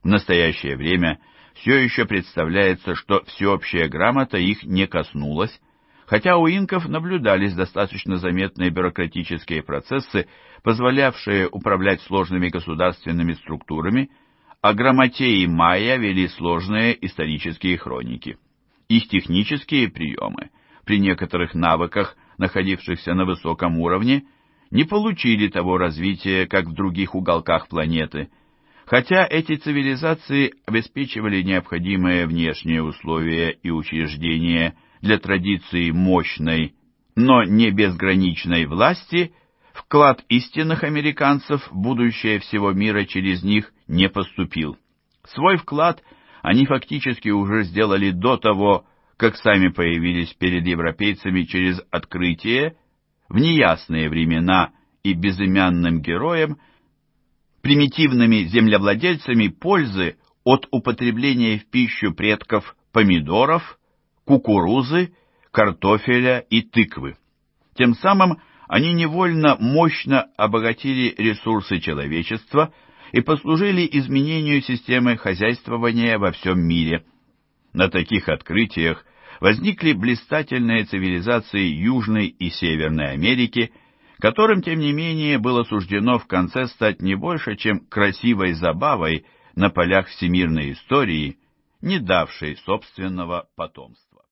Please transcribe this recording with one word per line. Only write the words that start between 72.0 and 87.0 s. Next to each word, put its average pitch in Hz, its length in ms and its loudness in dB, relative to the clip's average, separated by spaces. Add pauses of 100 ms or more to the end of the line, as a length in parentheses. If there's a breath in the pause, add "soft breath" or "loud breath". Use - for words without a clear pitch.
и 123 80 4
послужили 160 720 0
изменению 143 680 0
системы 123 540 0
хозяйствования 117 1040 -2
во 92 140 0
всём 92 260 0
мире. 82 460 0 (640)
На 95 160 2
таких 92 400 -2
открытиях 82 800 -2 (340 loud breath)
возникли 160 540 0
блистательные 117 920 -2
цивилизации 98 800 -2
Южной 104 640 0
и - 240 -6
Северной 78 640 -2
Америки, 113 580 -2 (480 soft breath)
которым, 202 420 2
тем 165 160 -4
не 147 160 -2
менее, 156 460 -2
было 120 240 0
суждено 104 560 -2
в - 80 -12
конце 92 400 -2
стать 107 340 -2